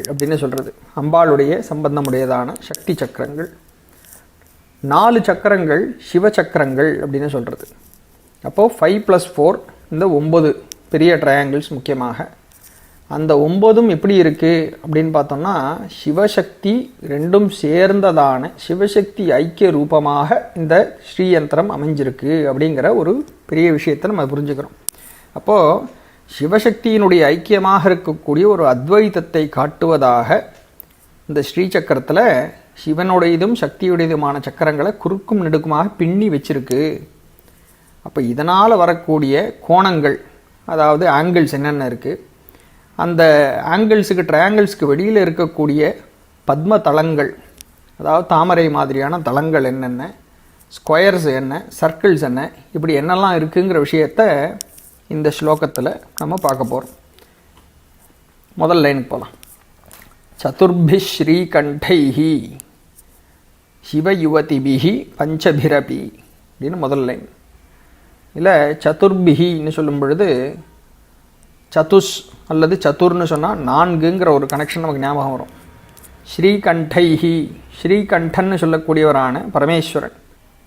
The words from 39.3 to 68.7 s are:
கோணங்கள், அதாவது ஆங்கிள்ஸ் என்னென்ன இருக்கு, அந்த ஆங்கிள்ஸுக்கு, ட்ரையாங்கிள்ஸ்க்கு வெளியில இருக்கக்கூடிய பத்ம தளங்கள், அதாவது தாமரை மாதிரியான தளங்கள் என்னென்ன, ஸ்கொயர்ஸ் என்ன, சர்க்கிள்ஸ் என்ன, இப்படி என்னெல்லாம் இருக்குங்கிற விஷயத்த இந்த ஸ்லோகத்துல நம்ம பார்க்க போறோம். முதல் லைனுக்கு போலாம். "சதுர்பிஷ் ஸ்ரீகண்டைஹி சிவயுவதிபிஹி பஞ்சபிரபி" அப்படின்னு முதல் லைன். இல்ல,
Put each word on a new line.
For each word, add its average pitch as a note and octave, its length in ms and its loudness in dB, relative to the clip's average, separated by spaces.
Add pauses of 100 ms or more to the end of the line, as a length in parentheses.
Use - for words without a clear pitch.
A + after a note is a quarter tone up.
கோணங்கள், E3 600 2 (440)
அதாவது D#3+ 440 2
ஆங்கிள்ஸ் D#3+ 420 2
என்னென்ன C#3+ 340 -4
இருக்கு, B2+ 420 -8 (680)
அந்த E3 280 0 (420)
ஆங்கிள்ஸுக்கு, G3+ 580 2
ட்ரையாங்கிள்ஸ்க்கு F#3+ 600 2
வெளியில F#3+ 420 2
இருக்கக்கூடிய D#3+ 720 0 (520)
பத்ம E3 340 2
தளங்கள், D#3 560 0 (640)
அதாவது D#3 280 0
தாமரை E3+ 420 2
மாதிரியான C#3+ 500 -2
தளங்கள் D3+ 440 0
என்னென்ன, C3 500 -6 (540)
ஸ்கொயர்ஸ் E3+ 640 0
என்ன, C3+ 300 -6 (180)
சர்க்கிள்ஸ் D#3+ 400 2
என்ன, C3 300 -4 (220)
இப்படி D#3+ 240 0
என்னெல்லாம் F3+ 420 0
இருக்குங்கிற D#3+ 460 0
விஷயத்த D#3 680 0 (540)
இந்த D3+ 320 -2
ஸ்லோகத்துல D3+ 600 -2 (160)
நம்ம D3 240 -6
பார்க்க C3+ 240 -2
போறோம். B2 240 -8 (1600)
முதல் E3+ 280 2
லைனுக்கு C#3+ 260 0
போலாம். - 220 -10 (1120)
"சதுர்பிஷ் F3+ 760 2
ஸ்ரீகண்டைஹி D3+ 1300 0 (1400)
சிவயுவதிபிஹி D#3 1160 0 (100)
பஞ்சபிரபி" D3+ 920 -2 (460)
அப்படின்னு D3+ 160 -8
முதல் C#3+ 240 -2
லைன். B2+ 300 -6 (1040)
இல்ல, D#3 380 2